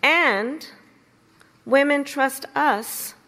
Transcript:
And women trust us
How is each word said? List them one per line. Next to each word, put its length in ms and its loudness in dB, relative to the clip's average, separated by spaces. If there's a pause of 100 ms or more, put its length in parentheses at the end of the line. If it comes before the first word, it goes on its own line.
And 640 2 (1000)
women 380 2
trust 500 -2
us 580 -2 (160)